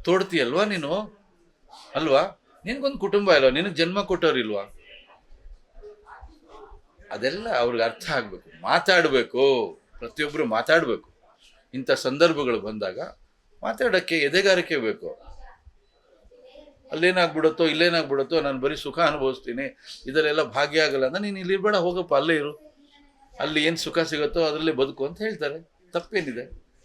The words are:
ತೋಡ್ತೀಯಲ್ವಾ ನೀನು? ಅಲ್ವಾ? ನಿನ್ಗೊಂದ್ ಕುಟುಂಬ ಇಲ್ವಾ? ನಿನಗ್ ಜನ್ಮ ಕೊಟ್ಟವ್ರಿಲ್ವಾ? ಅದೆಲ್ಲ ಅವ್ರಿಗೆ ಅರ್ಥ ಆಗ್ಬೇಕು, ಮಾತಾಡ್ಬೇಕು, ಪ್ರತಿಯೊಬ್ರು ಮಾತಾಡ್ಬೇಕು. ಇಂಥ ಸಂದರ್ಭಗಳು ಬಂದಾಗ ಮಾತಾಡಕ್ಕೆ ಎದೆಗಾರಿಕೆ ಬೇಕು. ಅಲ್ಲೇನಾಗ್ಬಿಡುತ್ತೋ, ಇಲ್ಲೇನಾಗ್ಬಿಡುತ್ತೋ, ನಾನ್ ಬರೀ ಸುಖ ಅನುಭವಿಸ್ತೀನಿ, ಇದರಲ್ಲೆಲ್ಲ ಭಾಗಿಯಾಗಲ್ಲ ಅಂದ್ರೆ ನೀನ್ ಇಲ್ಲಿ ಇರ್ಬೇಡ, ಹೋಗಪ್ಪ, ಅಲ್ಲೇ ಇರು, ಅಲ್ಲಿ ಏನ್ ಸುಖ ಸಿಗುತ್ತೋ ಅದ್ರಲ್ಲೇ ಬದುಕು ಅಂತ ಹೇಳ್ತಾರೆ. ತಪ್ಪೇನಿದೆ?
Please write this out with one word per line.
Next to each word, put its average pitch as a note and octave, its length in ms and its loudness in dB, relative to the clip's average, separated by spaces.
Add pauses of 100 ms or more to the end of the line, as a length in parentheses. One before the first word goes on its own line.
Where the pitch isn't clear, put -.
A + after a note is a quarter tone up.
ತೋಡ್ತೀಯಲ್ವಾ E3+ 600 2
ನೀನು? G3 520 -4 (800)
ಅಲ್ವಾ? D3+ 480 2 (220)
ನಿನ್ಗೊಂದ್ C#4 340 -4
ಕುಟುಂಬ G3 360 2
ಇಲ್ವಾ? C3+ 160 6
ನಿನಗ್ E3 260 -2
ಜನ್ಮ F3+ 260 0
ಕೊಟ್ಟವ್ರಿಲ್ವಾ? B2+ 600 0 (2500)
ಅದೆಲ್ಲ D#3 480 -4
ಅವ್ರಿಗೆ A#2+ 260 2
ಅರ್ಥ A#2 260 -6
ಆಗ್ಬೇಕು, A2 500 -6
ಮಾತಾಡ್ಬೇಕು, C3+ 1120 2 (260)
ಪ್ರತಿಯೊಬ್ರು D3 480 -4
ಮಾತಾಡ್ಬೇಕು. A#2 680 0 (600)
ಇಂಥ C3 160 -6
ಸಂದರ್ಭಗಳು C#3 680 2
ಬಂದಾಗ G#2 400 -8 (640)
ಮಾತಾಡಕ್ಕೆ F#3 560 0
ಎದೆಗಾರಿಕೆ E3+ 580 2
ಬೇಕು. A2 360 -4 (1800)
ಅಲ್ಲೇನಾಗ್ಬಿಡುತ್ತೋ, D#3+ 720 2
ಇಲ್ಲೇನಾಗ್ಬಿಡುತ್ತೋ, D#3 760 2
ನಾನ್ C#3 200 -4
ಬರೀ C#3+ 160 -2
ಸುಖ C#3+ 240 -8
ಅನುಭವಿಸ್ತೀನಿ, C3+ 760 -2 (300)
ಇದರಲ್ಲೆಲ್ಲ D3+ 360 2
ಭಾಗಿಯಾಗಲ್ಲ C#3 640 0
ಅಂದ್ರೆ E3+ 160 -4
ನೀನ್ G3+ 160 -6
ಇಲ್ಲಿ F#3 160 -2
ಇರ್ಬೇಡ, G3+ 220 2
ಹೋಗಪ್ಪ, F3+ 380 0
ಅಲ್ಲೇ D#3 220 2
ಇರು, D3 200 -4 (840)
ಅಲ್ಲಿ D3+ 240 -2
ಏನ್ E3 120 2
ಸುಖ D#3+ 220 -4
ಸಿಗುತ್ತೋ D#3+ 460 -2
ಅದ್ರಲ್ಲೇ D#3 280 0
ಬದುಕು C3+ 340 -2
ಅಂತ F3 160 -10
ಹೇಳ್ತಾರೆ. E3 480 -6 (220)
ತಪ್ಪೇನಿದೆ? D#3 720 -6 (180)